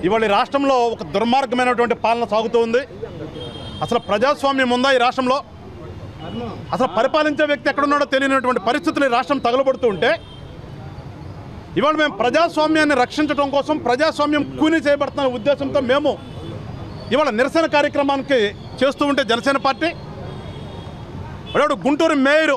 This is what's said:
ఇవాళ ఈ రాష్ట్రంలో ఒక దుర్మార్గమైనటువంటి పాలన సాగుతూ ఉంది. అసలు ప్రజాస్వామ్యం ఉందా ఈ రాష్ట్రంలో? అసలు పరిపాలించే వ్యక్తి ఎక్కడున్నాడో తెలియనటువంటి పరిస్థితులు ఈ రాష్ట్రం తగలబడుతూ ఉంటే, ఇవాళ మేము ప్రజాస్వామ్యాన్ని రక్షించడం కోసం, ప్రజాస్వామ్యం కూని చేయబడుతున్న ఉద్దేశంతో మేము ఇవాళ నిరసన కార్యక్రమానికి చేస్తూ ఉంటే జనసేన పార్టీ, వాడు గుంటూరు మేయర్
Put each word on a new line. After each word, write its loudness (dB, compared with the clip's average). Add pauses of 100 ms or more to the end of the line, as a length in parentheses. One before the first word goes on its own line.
ఇవాళ 2
ఈ 2
రాష్ట్రంలో 2 (180)
ఒక -8 (100)
దుర్మార్గమైనటువంటి 2
పాలన 2
సాగుతూ 2
ఉంది. 2 (1040)
అసలు 0
ప్రజాస్వామ్యం 2
ఉందా 2
ఈ 4
రాష్ట్రంలో? 2 (1400)
అసలు 2
పరిపాలించే 2
వ్యక్తి 0
ఎక్కడున్నాడో 2
తెలియనటువంటి 2
పరిస్థితులు 2
ఈ 2
రాష్ట్రం 0
తగలబడుతూ 2
ఉంటే, 2 (1700)
ఇవాళ 4
మేము 0
ప్రజాస్వామ్యాన్ని 2
రక్షించడం 0
కోసం, 2 (100)
ప్రజాస్వామ్యం 2 (180)
కూని 4
చేయబడుతున్న 0 (100)
ఉద్దేశంతో 0 (100)
మేము 4 (1000)
ఇవాళ 4 (100)
నిరసన 2
కార్యక్రమానికి 2 (400)
చేస్తూ 2
ఉంటే 0
జనసేన 0
పార్టీ, 0 (1700)
వాడు 2
గుంటూరు 2 (100)
మేయర్ 4